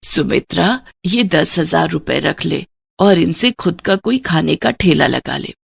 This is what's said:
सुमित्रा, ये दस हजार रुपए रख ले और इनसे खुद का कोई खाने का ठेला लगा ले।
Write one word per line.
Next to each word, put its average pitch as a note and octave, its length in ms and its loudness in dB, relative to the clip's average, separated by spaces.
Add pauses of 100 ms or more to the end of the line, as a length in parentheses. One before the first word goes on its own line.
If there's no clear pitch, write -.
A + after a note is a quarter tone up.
सुमित्रा, E3+ 760 0 (260)
ये A3+ 180 0
दस E3+ 340 0
हजार E3 320 0
रुपए D#3 280 -4
रख D3 260 -4
ले E3 220 -4 (340)
और F#3+ 180 6
इनसे E3+ 320 0
खुद F3 300 -2
का G3 160 0
कोई A#3 220 -2
खाने D#3+ 380 0
का G#3+ 140 -2
ठेला - 360 2
लगा B2+ 300 -2
ले। - 280 -10